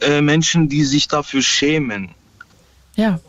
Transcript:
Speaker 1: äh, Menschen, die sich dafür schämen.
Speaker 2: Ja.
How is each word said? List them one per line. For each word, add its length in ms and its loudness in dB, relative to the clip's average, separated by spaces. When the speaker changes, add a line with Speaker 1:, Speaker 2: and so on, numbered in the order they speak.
Speaker 1:
äh, 180 2
Menschen, 480 2
die 160 0
sich 240 0
dafür 320 -2
schämen. 680 -2
Speaker 2:
Ja. 320 0